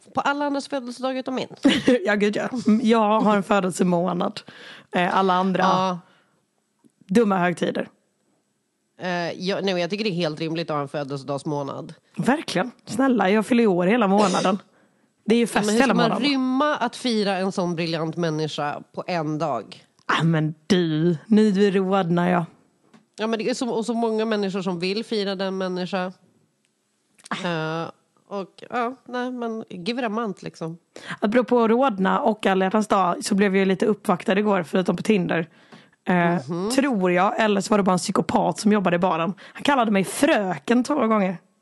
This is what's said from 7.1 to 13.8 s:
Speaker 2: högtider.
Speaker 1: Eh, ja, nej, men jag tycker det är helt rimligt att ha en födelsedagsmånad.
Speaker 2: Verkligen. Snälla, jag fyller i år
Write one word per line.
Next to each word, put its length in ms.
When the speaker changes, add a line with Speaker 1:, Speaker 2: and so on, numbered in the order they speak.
Speaker 2:
högtider. 520
Speaker 1:
Eh, 80
ja, 320
nej, 100
men 80
jag 80
tycker 140
det 60
är 40
helt 260
rimligt 300
att 60
ha 60
en 60
födelsedagsmånad. 1040
Speaker 2:
Verkligen. 540
Snälla, 440
jag 160
fyller 180
i 40
år 200